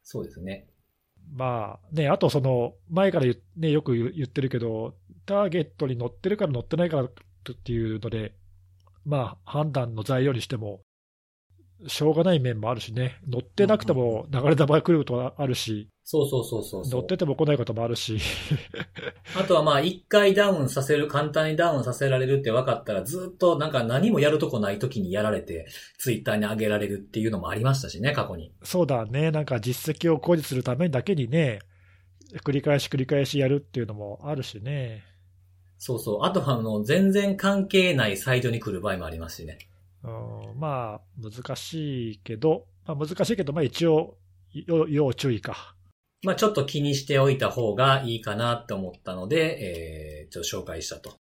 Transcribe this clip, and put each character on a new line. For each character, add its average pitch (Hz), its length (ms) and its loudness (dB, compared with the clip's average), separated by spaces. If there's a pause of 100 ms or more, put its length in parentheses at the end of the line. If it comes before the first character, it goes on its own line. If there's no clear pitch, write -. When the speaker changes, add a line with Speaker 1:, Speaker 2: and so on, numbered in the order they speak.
Speaker 1:
そ - 200 -10
う - 20 -8
で - 80 -14
す - 80 -18
ね。 95 260 -12 (640)
Speaker 2:
ま 120 480 -6
あ、 - 140 -16
ね、 151 140 2
あ 190 100 4
と 160 100 4
そ 143 120 2
の、 123 340 2 (140)
前 185 240 4
か 170 80 2
ら 131 60 4
言 120 80 4
っ-、 - 20 -4 (200)
ね、 160 140 0
よ 151 120 4
く 135 120 0
言 117 140 0
う、 - 20 -2
言 151 140 -6
っ - 20 -4
て - 140 -4
る 131 80 0
け 127 100 -2
ど、 113 380 -4 (300)
タ 202 180 2
ー 190 40 0
ゲ 170 120 0
ッ 147 40 0
ト - 220 -4
に 131 80 -2
乗 117 120 -4
っ 123 60 -4
て - 160 -6
る 208 80 2
か 208 100 2
ら 147 60 0
乗 120 80 0
っ - 40 -10
て - 120 -2
な 175 100 4
い 165 40 -2
か 160 60 0
ら 131 80 2
っ 127 60 -6 (540)
て 123 80 -4
い 113 240 -2
う 104 40 -6
の 110 100 -6
で、 110 240 -6 (720)
ま 143 400 -2
あ、 - 60 -16
判 151 200 0
断 123 240 -2
の 110 80 -6
材 127 220 2
料 139 80 2
に 113 100 -2
し - 60 -10
て 127 80 -6
も、 104 240 -8 (1040)
し - 160 -4
ょ 156 80 6
う 147 40 4
が 165 100 4
な 180 100 6
い 147 60 4
面 120 200 -2
も 110 100 -2
あ 127 40 0
る 110 60 -6
し 117 120 -12
ね。 127 340 -4
乗 123 120 -2
っ - 40 -4
て - 240 2
な 214 120 4
く - 60 -8
て 170 100 2
も 117 360 0
流 131 120 -2
れ 147 140 6
弾 143 100 6
が 151 160 4
来 175 100 4
る 160 60 6
こ 139 60 0
と 123 100 -4
は 127 240 -2
あ 143 80 -2
る 127 80 0
し。 - 160 -4
Speaker 1:
う 107 40 -2
ん - 20 -4
う - 20 -6
ん 104 40 -8
う - 20 -14
ん。 - 40 -20 (140)
そ 147 220 0
う 139 40 -2
そ 127 120 0
う 110 40 -4
そ 110 140 -4
う 101 60 -6
そ - 160 -10
う - 40 -8
そ 127 140 -2
う。 - 20 0
Speaker 2:
乗 - 40 -8
っ - 20 -10
て 185 100 -2
て 180 80 0
も 139 120 0
来 160 100 2
な 147 80 4
い 127 40 0
こ 120 60 -2
と 117 80 -4
も 117 120 -2
あ 117 40 -2
る 117 80 -2
し。 110 220 -4 (580)
Speaker 1:
<laughs> - 640 -12
あ 190 60 0
と 180 100 4
は 156 80 6
ま 151 120 4
あ、 135 60 4
一 180 260 -2
回 202 280 6
ダ 202 160 6
ウ 160 120 2
ン 131 60 0
さ 131 140 -2
せ 151 120 2
る、 147 120 2
簡 147 240 -2
単 156 200 2
に 156 60 0
ダ 170 140 4
ウ 139 100 0
ン 113 40 -2
さ 123 100 -2
せ 139 160 0
ら 131 80 4
れ 131 80 2
る 139 140 2
っ - 20 -8
て 113 80 0
分 127 160 2
か 120 80 2
っ - 100 -6
た 110 80 -4
ら、 92 100 0
ず 180 300 -8
っ - 60 -20
と 170 180 6
な 151 120 -2
ん - 20 -2
か 131 140 2
何 139 260 4
も 160 100 4
や 147 100 6
る 151 80 2
と 143 100 0
こ 117 120 -2
な 101 120 0
い 104 60 -4
時 117 220 -4
に 90 100 -2
や 101 120 0
ら 107 80 2
れ 101 100 0
て、 - 280 -10 (300)
Twitter 110 380 -2
に 107 80 0
上 104 120 -2
げ 107 120 0
ら 104 100 2
れ 104 80 0
る 101 100 -4
っ - 20 -8
て 101 220 -8
い 110 60 0
う 113 40 2
の 101 80 -4
も 85 100 -6
あ 95 60 -4
り 110 80 -2
ま 135 120 4
し 135 60 0
た - 80 -8
し 90 140 -8
ね、 143 100 0
過 131 160 -2
去 92 80 -8
に。 80 160 -14 (100)
Speaker 2:
そ 180 200 0
う 151 40 4
だ 120 200 0
ね。 147 240 0
な 151 120 0
ん - 40 -4
か 123 140 0
実 123 360 -4
績 170 160 2
を 156 40 4
誇 170 220 2
示 143 100 -6
す 139 60 -4
る 127 80 0
た 123 120 -2
め 165 160 0
だ 127 120 0
け 202 120 0
に 127 140 0
ね、 131 320 0 (840)
繰 151 80 0
り 135 100 0
返 143 180 4
し - 80 -6
繰 143 100 -2
り 131 80 0
返 143 180 2
し 143 140 -2
や 131 100 4
る 143 80 4
っ 139 40 0
て - 200 -8
い 117 40 -2
う - 20 -4
の 107 80 -10
も 104 300 -10
あ 147 100 -6
る 131 80 -6
し 107 180 -12
ね。 120 440 -8 (760)
Speaker 1:
そ - 160 -6
う 113 40 -4
そ 104 200 -4
う。 135 60 0
あ 180 60 2
と 185 120 0
は 127 160 2
あ 113 40 -2
の、 107 220 -2
全 185 260 4
然 196 280 2
関 196 300 2
係 185 260 4
な 113 140 2
い 98 100 -2
サ 127 160 0
イ 123 80 2
ト 123 80 2
に 117 100 -2
来 107 100 -6
る 90 120 -4
場 101 100 -2
合 90 60 -2
も 85 80 -6
あ 78 40 -6
り 80 80 -8
ま 80 120 -10
す - 120 -14
し 80 40 -12
ね。 80 100 -14 (460)
Speaker 2:
う 120 60 -12 (480)
ん、 - 20 -10
ま 127 360 -6
あ、 107 60 -16 (220)
難 113 340 -10
し 135 560 -6
い 101 120 -14
け 110 140 -8
ど、 156 260 2 (220)
ま 160 80 -6
あ、 - 20 -6
難 156 260 -2
し 180 80 2
い 233 60 2
け 185 80 -2
ど、 139 80 -2
ま 165 80 -2
あ、 - 20 4
一 143 240 0
応、 160 300 4 (340)
要、 165 380 2
要 143 240 2
注 139 180 0
意 107 120 -2
か。 - 340 -12 (460)
Speaker 1:
ま 185 100 0
あ、 175 40 0
ち 208 80 2
ょ 214 40 6
っ 208 60 0
と 139 100 2
気 147 160 -4
に 143 140 2
し 135 100 -4
て 139 140 2
お 139 100 6
い 135 80 4
た 110 140 0
方 110 240 0
が 135 280 4
い 117 140 -4
い 110 60 -10
か 101 120 -6
な 120 220 0
と 113 200 -8
思 92 200 -6
っ - 60 -20
た 92 120 -10
の 92 140 -8
で、 82 960 -4
え - 60 -20
ー、 - 20 -20
ち 87 60 -12
ょ - 20 -8
っ 82 40 -6 (180)
と - 0 -
紹 - 20 -12
介 80 180 -10
し - 60 -10
た - 80 -10
と。 - 160 -18 (140)